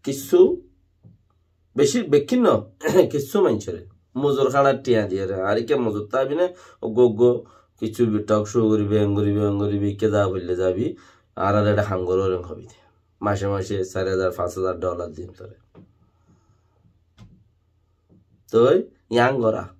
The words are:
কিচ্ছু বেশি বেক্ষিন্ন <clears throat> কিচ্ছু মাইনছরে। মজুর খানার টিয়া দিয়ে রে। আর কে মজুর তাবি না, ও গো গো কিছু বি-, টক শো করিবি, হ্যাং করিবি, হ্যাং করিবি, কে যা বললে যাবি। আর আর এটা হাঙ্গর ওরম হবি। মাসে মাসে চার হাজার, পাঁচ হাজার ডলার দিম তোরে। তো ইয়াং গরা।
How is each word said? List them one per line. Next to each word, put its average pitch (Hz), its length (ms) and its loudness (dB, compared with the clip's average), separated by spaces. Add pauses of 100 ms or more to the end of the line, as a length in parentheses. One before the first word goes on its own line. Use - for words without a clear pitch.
কিচ্ছু 180 600 2 (1120)
বেশি 147 260 2
বেক্ষিন্ন 147 680 2 (100)
<clears throat> 156 300 2
কিচ্ছু 147 300 -2
মাইনছরে। 107 460 -2 (300)
মজুর 139 340 2
খানার 139 320 2
টিয়া 110 260 2
দিয়ে 95 180 -4
রে। 95 160 -4
আর 110 240 -2
কে 143 100 0
মজুর 104 320 -4
তাবি 135 260 -2
না, 180 140 0 (340)
ও - 60 -6
গো 120 200 4
গো 120 360 2 (360)
কিছু 113 260 0
বি-, 107 180 -2
টক 107 240 0
শো 113 200 2
করিবি, 104 280 2
হ্যাং 101 180 2
করিবি, 104 240 0
হ্যাং 101 200 0
করিবি, 101 380 -2
কে 107 140 0
যা 101 180 2
বললে 90 280 -4
যাবি। 92 400 -2 (400)
আর 98 200 0
আর 104 100 2
এটা 104 160 2
হাঙ্গর 92 360 -2
ওরম 92 240 -2
হবি। 85 240 -14 (540)
মাসে 98 260 -2
মাসে 98 380 -4
চার 95 240 -6
হাজার, 92 240 0
পাঁচ 87 260 -6
হাজার 92 220 -4
ডলার 87 320 -6
দিম 87 200 -14
তোরে। 98 240 -20 (3000)
তো 123 240 4 (360)
ইয়াং 123 300 2
গরা। 107 280 -2 (100)